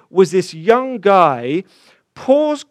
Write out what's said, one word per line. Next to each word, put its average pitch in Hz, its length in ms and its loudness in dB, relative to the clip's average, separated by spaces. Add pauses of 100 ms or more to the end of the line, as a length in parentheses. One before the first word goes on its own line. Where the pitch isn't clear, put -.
was 175 220 2
this 180 220 -2
young 233 460 -2
guy, 170 680 0 (480)
Paul's 294 560 -2